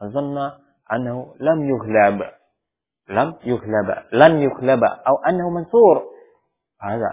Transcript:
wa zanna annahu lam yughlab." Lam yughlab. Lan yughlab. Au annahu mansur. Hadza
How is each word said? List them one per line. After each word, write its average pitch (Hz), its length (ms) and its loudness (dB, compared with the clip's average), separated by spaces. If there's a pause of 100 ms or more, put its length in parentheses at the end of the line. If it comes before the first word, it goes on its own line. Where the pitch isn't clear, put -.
wa 104 80 -12
zanna 143 480 -8 (320)
annahu 123 480 -8
lam 156 240 0
yughlab." 107 560 2 (880)
Lam 135 400 -4
yughlab. 107 640 -4
Lan 147 320 4
yughlab. 127 400 0
Au - 400 -2
annahu 175 320 -2
mansur. 175 560 4 (720)
Hadza 107 300 -4